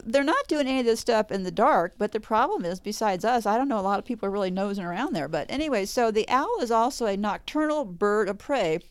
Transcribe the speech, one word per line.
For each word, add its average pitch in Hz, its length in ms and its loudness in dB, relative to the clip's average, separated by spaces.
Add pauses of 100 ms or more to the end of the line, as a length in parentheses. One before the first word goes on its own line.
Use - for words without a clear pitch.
they're 269 180 2
not 494 240 2
doing 294 220 0
any 262 100 0
of 247 80 0
this 226 140 2
stuff 214 320 2
in 196 100 -2
the 180 80 -4
dark, 196 480 2
but 320 140 -2
the - 80 -2
problem 240 440 0
is, 180 140 -4
besides 202 460 -2
us, 233 200 2
I 208 120 2
don't 269 100 0
know 226 140 0
a - 0 -
lot 190 180 0
of - 60 -6
people 220 240 -4
are 196 40 -2
really 190 200 -2
nosing 196 320 -2
around 214 300 -4
there. 147 120 -2
But 156 240 -4
anyway, 269 360 0
so 226 260 0
the 214 160 0
owl 349 320 0
is 240 100 -2
also 233 360 0
a 196 100 0
nocturnal 294 680 -2
bird 208 440 0
of 202 100 -4
prey 185 400 0 (120)